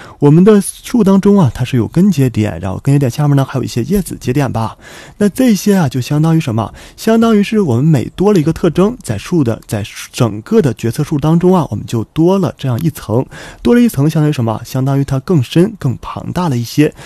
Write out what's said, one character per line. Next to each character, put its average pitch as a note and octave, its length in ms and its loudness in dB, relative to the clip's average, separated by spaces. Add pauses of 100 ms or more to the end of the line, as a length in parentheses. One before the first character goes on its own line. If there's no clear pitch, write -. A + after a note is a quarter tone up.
(200)
我 C#3+ 120 6
们 D#3+ 100 8
的 G3+ 200 6
树 - 420 -2
当 F#3+ 160 4
中 G3+ 180 4
啊， D3 160 4
它 - 120 -6
是 - 100 -4
有 A2+ 100 2
根 F3 240 2
节 C3+ 200 0
点， G#2 320 -2
然 F#2+ 100 -6
后 F#2+ 100 -8
根 C#3 140 2
节 - 20 4
点 C#3 140 0
下 D3 160 -2
面 C#3+ 80 2
呢， C3+ 80 2
还 C3 160 -6
有 A#2+ 40 -2
一 A2+ 40 -6
些 A2+ 160 -4
叶 F#3 180 -2
子 - 160 -10
节 B2+ 140 -4
点 C3+ 180 -2
吧。 A2 280 -6 (400)
那 G#3 100 2
这 B3 260 2
些 G3 220 0
啊， E3+ 140 0
就 C3 100 -4
相 D3 220 -2
当 D#3+ 140 2
于 D#3+ 40 2
什 B2 160 -2
么？ A2 180 -4 (220)
相 A3+ 240 0
当 A3+ 160 4
于 G#3 80 4
是 G#3+ 160 -2
我 D3+ 160 0
们 A#2+ 80 0
每 D3+ 220 2 (100)
多 G3 160 2
了 G3+ 80 4
一 D3 40 2
个 D#3+ 100 0
特 - 160 -2
征， F#3+ 340 0
在 G#2+ 140 -6
树 D#3+ 260 -2
的， A2 240 -2
在 G#2 160 -4 (300)
整 A2 300 -2
个 A3 180 2
的 C3+ 120 0
决 A2+ 160 -4
策 D3 140 -4
树 D3+ 140 -4
当 D#3 200 2
中 F3+ 160 2
啊， F3 180 0
我 A2 40 -4
们 G#2 100 -8
就 A2 200 -4
多 F3+ 340 0
了 E3 180 -2
这 C3+ 120 -6
样 A#2 120 -2
一 E3 80 -2
层。 - 360 -4 (360)
多 A#3+ 140 2
了 A#3+ 60 4
一 A#3+ 80 2
层 C#3+ 200 0
相 D#3 140 0
当 D3+ 60 2
于 - 20 0
什 C#3+ 100 -4
么？ A2 220 -2
相 C3 220 -4
当 C#3 120 0
于 C#3 60 0
它 C3+ 160 -4
更 D#3 240 0
深、 F#3 340 0
更 A#2 240 -4
庞 - 300 -10
大 F3+ 160 -2
了 C#3 80 -2
一 A#2+ 80 -2
些。 D3 300 0 (120)